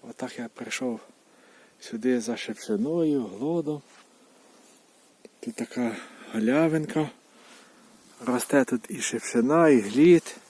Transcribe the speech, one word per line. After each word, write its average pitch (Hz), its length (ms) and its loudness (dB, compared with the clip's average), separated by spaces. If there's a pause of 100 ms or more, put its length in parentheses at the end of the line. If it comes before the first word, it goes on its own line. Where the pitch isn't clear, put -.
Отак 117 380 -12
я 117 140 -10
прийшов 120 460 -6 (800)
сюди 120 420 -2
за 113 160 -6
шипшиною, 135 880 -2
глодом. 147 560 -4 (1600)
Тут - 160 -10
така 117 400 -4 (380)
галявинка. 151 760 0 (1160)
Росте 123 400 2
тут 123 240 -4
і - 120 -8
шипшина, 135 680 2
і 131 100 8
глід. 143 560 6 (140)